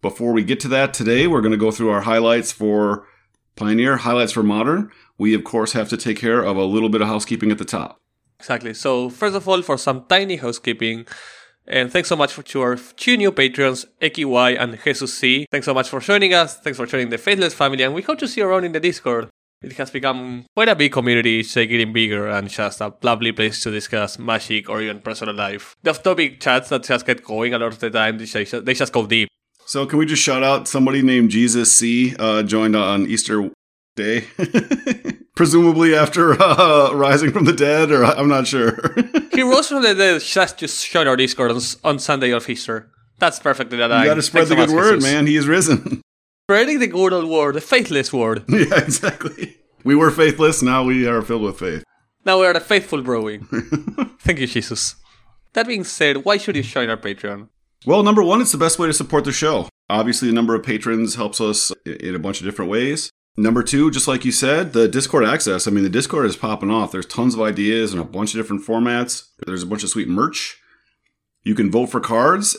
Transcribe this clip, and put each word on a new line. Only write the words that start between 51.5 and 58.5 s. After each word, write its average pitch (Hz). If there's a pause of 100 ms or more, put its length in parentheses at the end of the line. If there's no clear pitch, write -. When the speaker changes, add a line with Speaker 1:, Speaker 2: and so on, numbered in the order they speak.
Speaker 1:
faith. 92 (440)
Speaker 2:
Now 190
we 185
are 180
the 165
faithful 185
brewing. 110
Speaker 1:
<laughs> -
Speaker 2:
Thank -
you, 131
Jesus. - (580)
That 226
being 226
said, 143
why 202
should 202
you 135
join 113
our 110
Patreon? 101 (380)
Speaker 1:
Well, 202
number 208
one, 196
it's -